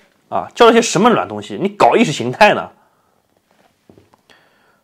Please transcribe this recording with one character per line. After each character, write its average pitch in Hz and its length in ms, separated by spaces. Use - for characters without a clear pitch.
啊， 98 240
教 233 120
了 226 60
些 226 80
什 160 200
么 233 100
软 98 180
东 104 140
西？ 104 180
你 190 80
搞 131 280
意 226 80
识 156 80
形 123 200
态 202 220
呢？ 92 160